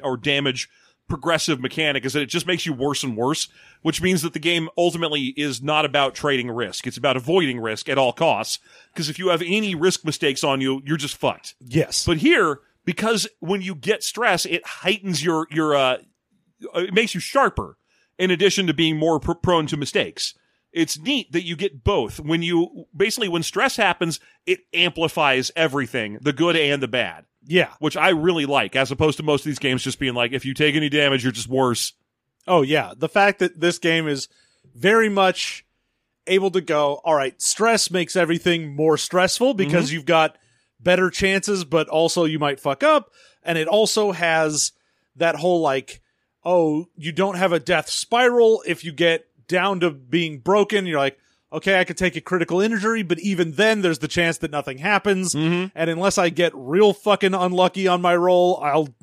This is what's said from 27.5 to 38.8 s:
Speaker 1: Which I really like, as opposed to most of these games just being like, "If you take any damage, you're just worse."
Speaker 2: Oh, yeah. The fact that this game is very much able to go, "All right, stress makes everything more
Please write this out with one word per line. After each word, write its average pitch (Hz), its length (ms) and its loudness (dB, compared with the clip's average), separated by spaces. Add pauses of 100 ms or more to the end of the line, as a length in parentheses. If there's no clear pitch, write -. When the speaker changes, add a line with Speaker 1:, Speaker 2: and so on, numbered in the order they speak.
Speaker 1:
Which 151 160 -2
I 180 140 2
really 165 360 0
like, 131 300 0
as 135 160 0
opposed 151 240 0
to - 80 -8
most 147 160 0
of - 60 -10
these 147 120 -6
games 127 240 -2
just 131 160 -6
being 131 160 -2
like, 120 180 -2
"If 131 120 -4
you 131 100 -4
take 147 220 2
any 151 120 0
damage, 139 360 2
you're 127 80 0
just 110 160 -8
worse." 127 460 0 (520)
Speaker 2:
Oh, 180 160 4
yeah. 139 340 0
The 156 120 -4
fact 202 320 2
that 180 200 -2
this 170 180 2
game 165 280 0
is 143 220 -4 (460)
very 214 340 4
much 190 560 0 (640)
able 190 260 6
to 185 80 2
go, 147 440 2
"All 160 100 4
right, 135 260 0
stress - 500 2
makes 175 260 -2
everything 165 600 0
more 156 200 4